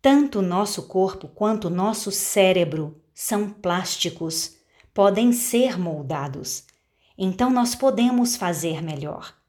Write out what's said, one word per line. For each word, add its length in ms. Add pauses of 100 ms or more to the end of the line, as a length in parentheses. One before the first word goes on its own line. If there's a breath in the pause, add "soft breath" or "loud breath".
Tanto 380
o 40
nosso 420
corpo 440
quanto 380
o 40
nosso 400
cérebro 920 (100)
são 380
plásticos, 1040 (380 soft breath)
podem 380
ser 460
moldados. 880 (540)
Então 320
nós 240
podemos 640
fazer 460
melhor. 540 (120)